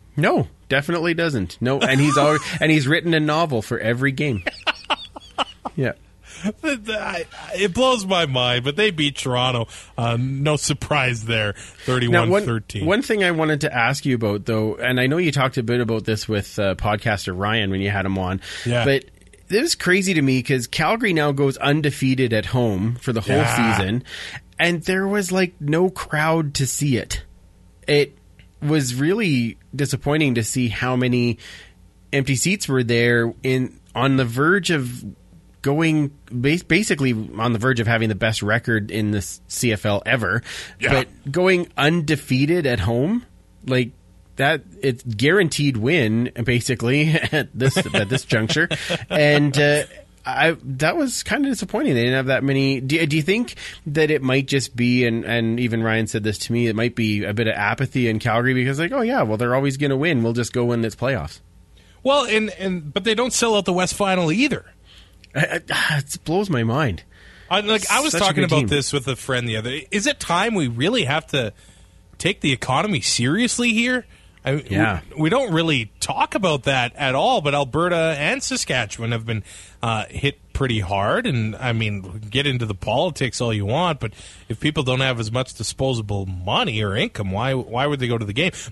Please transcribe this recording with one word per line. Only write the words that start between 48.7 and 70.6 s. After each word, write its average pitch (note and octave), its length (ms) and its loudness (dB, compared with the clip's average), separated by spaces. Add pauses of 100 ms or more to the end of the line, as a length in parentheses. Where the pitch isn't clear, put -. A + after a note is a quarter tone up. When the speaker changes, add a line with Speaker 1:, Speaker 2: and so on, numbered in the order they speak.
Speaker 1:
And, D3 480 4
uh, D3 240 4 (420)
I, C#3+ 380 2
that C#3 340 -2
was C#4 260 -2
kinda C#4 260 0
disappointing. A3 460 0
They A#2 100 2
didn't B2+ 120 2
have C3 100 0
that C3 180 0
many. C3+ 360 2
Do, D3+ 260 0
do D3 100 0
you D3+ 60 2
think G#3+ 320 0 (320)
that D3+ 240 2
it D3 120 2
might C3 240 2
just C3 300 -2
be, B2 300 2
and, A2+ 180 0
and A2+ 340 0
even A#2 240 0
Ryan A2+ 240 2
said A2 160 -4
this G#2+ 160 -2
to - 140 -6
me, A#2+ 160 2
it G#2 80 0
might A#2 180 0
be G#2+ 300 0
a G2+ 80 -4
bit A2 160 0
of A2 60 -2
apathy A#2 540 0
in A2 100 0
Calgary A#2+ 340 2
because, C3 260 0
like, E3+ 140 -2
"Oh, C#4 80 0
yeah, A#3+ 220 0
well, A2 160 0
they're A#2+ 160 0
always C3+ 240 0
gonna C#3 180 0
win. C#3+ 260 2
We'll A2+ 120 0
just A#2 180 -2
go A#2+ 140 0
win A#2+ 160 0
this A2 120 -2
playoffs." A#2+ 460 -4 (600)
Speaker 2:
Well, C4+ 240 2
and, G#3+ 240 0
and, F3 420 -4
but G3 120 -2
they A3 100 2
don't B2+ 180 0
sell A3+ 240 2
out G3 80 2
the F#3+ 80 0
West F3+ 220 0
Final F#3 360 2
either. A#3 360 0 (680)
Speaker 1:
I, C#3+ 260 -2 (100)
I, - 280 0
it - 260 -6
blows F#3+ 260 0
my A#2+ 140 0
mind. A2+ 380 -2 (480)
Speaker 2:
I, F#3+ 100 2
like, G#3 300 0
I A3+ 100 4
was D4+ 120 0
Speaker 1:
Such E3+ 80 2
a G3+ 40 4
Speaker 2:
talking F#3 180 2
Speaker 1:
good - 100 2
Speaker 2:
about D#3 60 4
Speaker 1:
team. B2+ 100 2
Speaker 2:
this C#3 240 0
with C3+ 160 -2
a B2 80 -2
friend B2 320 -4
the A2 80 -2
other A2 140 -6
day. C#3 200 -10
Is G3+ 160 -2
it C#4+ 140 -2
time G3 340 0
we D#3 140 0